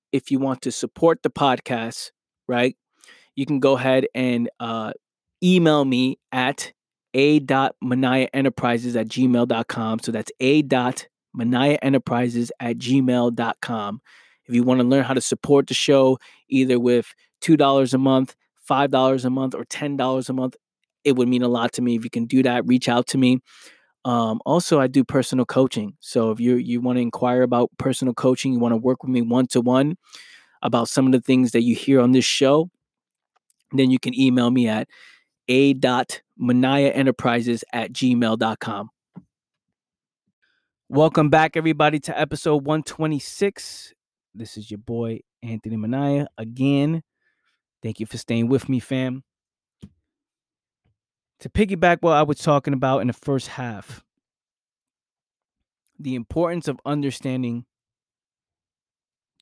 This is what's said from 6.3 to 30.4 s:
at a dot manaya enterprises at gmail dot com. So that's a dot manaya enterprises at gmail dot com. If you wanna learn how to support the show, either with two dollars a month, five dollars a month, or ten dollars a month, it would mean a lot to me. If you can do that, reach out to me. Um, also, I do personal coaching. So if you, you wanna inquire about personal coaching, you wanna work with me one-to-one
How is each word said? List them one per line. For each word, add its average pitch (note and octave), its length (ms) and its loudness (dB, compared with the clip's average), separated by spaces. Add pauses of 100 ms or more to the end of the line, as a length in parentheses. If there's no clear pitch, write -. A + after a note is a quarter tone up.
at B2+ 420 -4 (400)
a D3 260 4
dot C3+ 440 0
manaya B2+ 500 0
enterprises B2 600 -2
at A2+ 120 -2
gmail A#2+ 400 2
dot A2+ 200 -2
com. A2 320 -6
So A#2+ 120 -8
that's A2 280 -6
a C#3 220 2
dot C3 460 -2 (300)
manaya B2 440 0
enterprises A#2+ 760 -2
at A#2+ 180 -6
gmail B2 580 2
dot A#2 260 -4
com. G#2+ 400 -8 (440)
If B2 100 -4
you A#2+ 80 4
wanna B2+ 200 2
learn C3 200 2
how B2+ 100 -2
to B2+ 80 0
support C#3 460 2
the - 60 -6
show, C3 460 2 (300)
either C3 300 2
with A#2+ 340 0 (280)
two D#3+ 160 4
dollars C#3 360 4
a C3+ 40 2
month, C3+ 380 2 (200)
five C#3 360 0
dollars C3 340 2
a B2+ 40 0
month, C3 260 -4
or C3 100 -10
ten C#3+ 320 -8
dollars C3 320 -2
a B2+ 40 -2
month, B2+ 220 -4 (480)
it C#3 140 4
would B2 100 2
mean B2 140 2
a B2 80 0
lot A#2+ 240 -2
to - 80 -6
me. A#2+ 140 0
If A2+ 100 -4
you A#2 40 -8
can A#2 160 -4
do B2+ 180 2
that, B2 220 0
reach B2 220 2
out B2 200 0
to - 100 -4
me. B2+ 220 4 (640)
Um, A#2 400 -2
also, D#3+ 340 2
I C3 80 2
do C3 160 2
personal B2+ 420 0
coaching. A#2+ 540 -2
So A2+ 320 -2
if A2 80 -4
you, A#2+ 160 2
you A#2+ 260 -2
wanna B2 200 0
inquire B2 420 0
about B2 340 2
personal B2+ 360 -2
coaching, C3 400 0
you A#2+ 60 0
wanna A#2 180 2
work B2+ 260 -2
with C3 80 -4
me B2 100 0
one-to-one B2+ 760 0 (640)